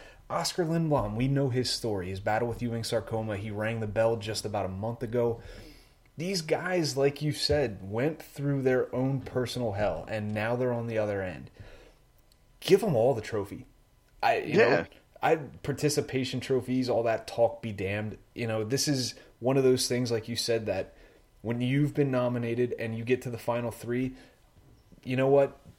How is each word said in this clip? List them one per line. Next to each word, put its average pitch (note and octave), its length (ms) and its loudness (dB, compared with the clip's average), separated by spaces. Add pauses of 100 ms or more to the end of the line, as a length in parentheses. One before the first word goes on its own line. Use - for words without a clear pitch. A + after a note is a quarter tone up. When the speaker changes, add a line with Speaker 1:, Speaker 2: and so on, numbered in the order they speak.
(300)
Speaker 1:
Oscar E3+ 340 0
Lindblom, D3+ 500 2
we B2 140 2
know C#3 220 2
his B2+ 180 0
story, G2+ 400 -2
his F#2+ 120 -6
battle A2 280 0
with A2+ 140 -6
Ewing A#2 220 -2
sarcoma. A2 520 -2
He G#2+ 140 -8
rang G#2+ 300 -4
the A2 60 -2
bell A2+ 300 2
just G#2+ 300 -6
about G#2 180 -2
a F#2 60 -4
month A2 320 -6
ago. A#2+ 380 0 (760)
These F3+ 240 -4
guys, D#3+ 560 0
like C#3 240 2
you D3+ 120 0
said, B2+ 480 0 (100)
went A#2+ 320 -2
through C#3 400 -2
their B2+ 320 2
own C3 260 2
personal B2 520 -2
hell, G2 360 -2
and G#2+ 240 -4
now G#2+ 240 0
they're B2 160 0
on A#2 140 -2
the A#2 100 -4
other G#2 240 0
end. D#2+ 300 -6 (1080)
Give F#3 220 4
'em F#3+ 140 2
all B2 180 4
the A2+ 60 -2
trophy. G2+ 460 -6 (560)
I, - 160 2
you - 200 0
Speaker 2:
Yeah. A3+ 120 8
Speaker 1:
know, G2 140 2 (380)
I, D#3 140 4
participation C3+ 1040 -2
trophies, B2+ 480 0
all A#2 160 2
that A2+ 220 0
talk - 360 2
be A2+ 100 -6
damned. G2+ 440 -4 (180)
You A#2 120 -4
know, A2 180 0
this C3+ 240 0
is C3 260 0 (260)
one C3 160 2
of C3+ 80 6
those B2+ 240 6
things, B2 220 0
like A2+ 180 -2
you A#2+ 80 -4
said, A2+ 300 0
that F#2+ 280 -2 (480)
when A#2+ 180 -2
you've C3+ 340 2
been C#3+ 160 2
nominated B2 680 0
and A2+ 200 -4
you A2+ 60 -6
get B2 180 2
to B2+ 80 -6
the A#2 80 -6
final A#2+ 320 -2
three, B2 440 -4 (880)
you C3 100 -4
know C3 140 4
what? C#3 320 4 (180)